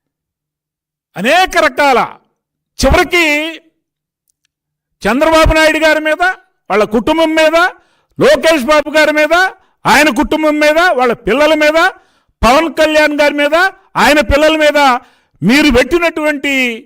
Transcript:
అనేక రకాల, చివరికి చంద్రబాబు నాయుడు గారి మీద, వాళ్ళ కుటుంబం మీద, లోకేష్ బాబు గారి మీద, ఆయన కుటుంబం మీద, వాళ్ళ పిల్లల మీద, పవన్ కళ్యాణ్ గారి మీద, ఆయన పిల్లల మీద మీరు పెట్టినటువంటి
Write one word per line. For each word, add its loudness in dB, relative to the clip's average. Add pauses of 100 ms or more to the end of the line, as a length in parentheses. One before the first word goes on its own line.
(1160)
అనేక -2
రకాల, 0 (640)
చివరికి 0 (1800)
చంద్రబాబు 0
నాయుడు 2
గారి 0
మీద, -4 (460)
వాళ్ళ 0
కుటుంబం -2
మీద, 0 (640)
లోకేష్ 2
బాబు 0
గారి 2
మీద, 0 (520)
ఆయన 2
కుటుంబం -2
మీద, 0
వాళ్ళ 0
పిల్లల 0
మీద, 0 (560)
పవన్ 2
కళ్యాణ్ 0
గారి 0
మీద, 0 (400)
ఆయన 2
పిల్లల 0
మీద 0 (640)
మీరు 2
పెట్టినటువంటి -2 (300)